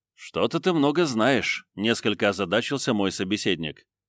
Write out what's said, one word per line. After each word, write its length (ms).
"Что-то 460
ты 120
много 340
знаешь", — 680
несколько 540
озадачился 640
мой 160
собеседник. 760